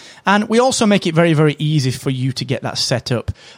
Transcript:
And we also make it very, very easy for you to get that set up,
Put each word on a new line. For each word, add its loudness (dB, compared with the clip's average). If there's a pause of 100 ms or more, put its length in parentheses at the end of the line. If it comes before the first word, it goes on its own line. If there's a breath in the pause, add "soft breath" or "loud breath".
(260 loud breath)
And 0
we 2
also 2
make 2
it -2
very, 4
very 2
easy 0
for -4
you -2
to -8
get -4
that -8
set -4
up, -4 (260 loud breath)